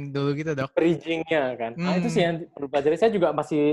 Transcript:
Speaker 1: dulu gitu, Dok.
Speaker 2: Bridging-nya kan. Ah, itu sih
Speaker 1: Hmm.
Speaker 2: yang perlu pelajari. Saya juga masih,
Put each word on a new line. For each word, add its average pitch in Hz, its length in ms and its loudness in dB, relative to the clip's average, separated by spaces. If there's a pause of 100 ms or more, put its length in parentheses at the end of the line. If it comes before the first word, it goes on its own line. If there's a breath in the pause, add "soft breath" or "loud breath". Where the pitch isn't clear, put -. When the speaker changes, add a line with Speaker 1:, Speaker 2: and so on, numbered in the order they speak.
Speaker 1:
dulu 139 240 -2
gitu, 156 200 -4
Dok. 135 180 -4
Speaker 2:
Bridging-nya 160 720 0 (100)
kan. 117 240 -6
Ah, 180 220 0
itu 180 80 0
sih 185 160 2
Speaker 1:
Hmm. 170 40 2 (120)
Speaker 2:
yang 175 80 -12
perlu 143 220 -10
pelajari. 147 260 2
Saya 214 160 4
juga 170 200 2
masih, 151 300 0 (120)